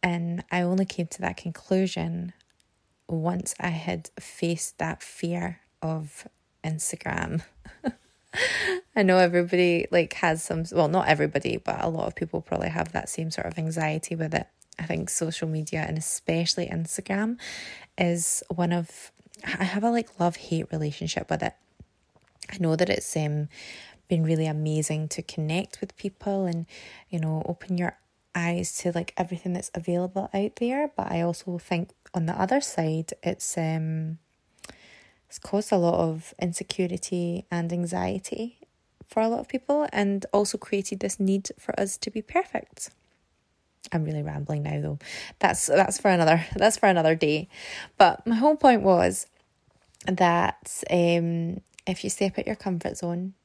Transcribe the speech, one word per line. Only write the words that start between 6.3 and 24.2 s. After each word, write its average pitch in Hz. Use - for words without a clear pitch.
Instagram. -
<laughs> -
I 214
know 185
everybody, 175
like, 170
has 165
some, 165
well, 156
not 175
everybody, 147
but -
a 170
lot 165
of -
people 165
probably -
have 165
that -
same 160
sort -
of 165
anxiety 160
with 160
it. -
I 165
think 165
social 165
media 156
and 156
especially 170
Instagram 196
is 170
one 175
of, -
I -
have 196
a, 233
like, 233
love-hate 170
relationship 156
with 160
it. -
I -
know 160
that 175
it's, -
um, 151
been 165